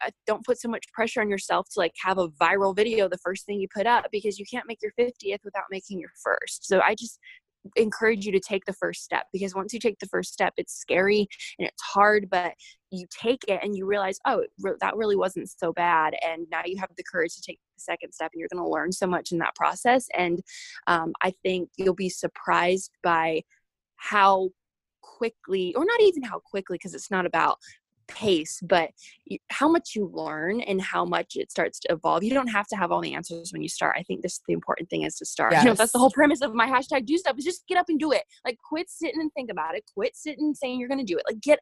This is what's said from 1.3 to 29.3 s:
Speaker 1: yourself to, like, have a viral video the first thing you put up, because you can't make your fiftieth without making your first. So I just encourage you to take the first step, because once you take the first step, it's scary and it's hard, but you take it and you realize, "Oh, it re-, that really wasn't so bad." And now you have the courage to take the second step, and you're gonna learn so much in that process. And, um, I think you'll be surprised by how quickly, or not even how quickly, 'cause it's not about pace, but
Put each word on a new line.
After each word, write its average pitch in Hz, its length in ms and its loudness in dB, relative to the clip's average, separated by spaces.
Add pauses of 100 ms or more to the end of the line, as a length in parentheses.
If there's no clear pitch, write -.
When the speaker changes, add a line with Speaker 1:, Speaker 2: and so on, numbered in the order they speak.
Speaker 1:
yourself 190 440 -2
to, - 40 -6
like, 170 140 2 (100)
have 190 160 0
a 175 120 2
viral 190 440 2
video 214 340 2
the 180 100 -4
first 185 280 -6
thing 202 140 -4
you 190 120 -6
put 208 140 0
up, 233 240 4
because 202 300 -4
you 196 100 -12
can't 240 160 -8
make 226 160 -12
your 208 140 -6
fiftieth 240 480 -2
without 202 260 -6
making 190 300 -8
your 156 100 -12 (140)
first. - 420 -2
So 190 140 4
I 214 160 4
just - 240 -14 (560)
encourage 220 480 2
you 208 80 -4
to 190 80 4
take 196 260 -4
the 196 60 -4
first 180 320 -4
step, - 280 -2
because 190 220 -4
once 196 200 -6
you 220 60 -6
take 214 200 0
the 196 60 -10
first 180 260 -4
step, - 240 0
it's - 180 -6
scary 196 540 2 (300)
and 185 100 -4
it's - 140 -14
hard, 202 480 4
but 180 240 0 (360)
you 180 200 -10
take 240 380 -2
it 190 140 0
and 202 140 -4
you 190 100 -6
realize, 196 400 -2
"Oh, 233 140 2
it - 100 -2 (100)
re-, 190 200 -2
that 190 160 0
really 214 200 2
wasn't 185 340 -2
so 165 220 -4
bad." 160 420 2 (100)
And 165 260 -4
now 165 140 -4
you 185 140 -8
have 190 180 -8
the - 80 -14
courage 170 300 -4
to - 80 -20
take 175 160 -16 (180)
the - 60 -20
second 170 300 -8
step, 165 200 -8
and 165 80 -12
you're 170 120 -8
gonna 175 160 -6
learn 156 240 0
so 190 140 -2
much 180 260 -2
in 170 60 0
that 147 180 -2
process. 233 500 2 (100)
And, 175 240 0 (460)
um, 165 260 2 (100)
I 190 100 0 (100)
think 185 340 -2
you'll 190 180 2
be 185 140 -2
surprised 180 840 0 (100)
by 165 400 2 (540)
how 196 540 4 (520)
quickly, 190 760 -4
or 285 80 2
not 466 180 4
even 349 220 6
how 185 160 -8
quickly, 190 380 -6
'cause 175 160 -12
it's - 160 -10
not 185 160 2
about 160 320 2 (500)
pace, 175 600 0
but 170 220 4 (400)